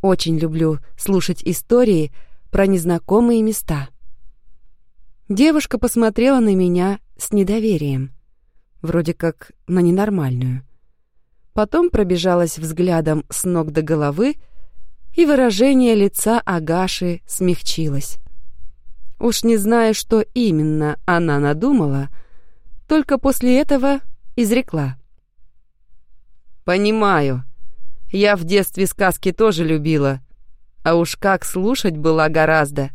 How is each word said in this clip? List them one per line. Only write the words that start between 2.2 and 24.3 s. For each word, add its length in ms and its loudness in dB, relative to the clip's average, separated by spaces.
про 160 2
незнакомые 760 2
места". 460 -4
Девушка 500 2
посмотрела 640 2
на 140 4
меня 460 0
с 140 -8
недоверием, 800 0
вроде 320 -2
как 400 -6
на 140 2
ненормальную. 840 0
Потом 380 0
пробежалась 680 0
взглядом 680 0
с 160 -6
ног 260 -2
до 120 0
головы, 540 0
и 120 4
выражение 680 4
лица 460 2
Агаши 840 -2
смягчилось. 920 0
Уж 220 0
не 160 4
знаю, 340 2
что 400 0
именно 720 0
она 340 0
надумала, 680 0
только 320 2
после 420 2
этого 400 2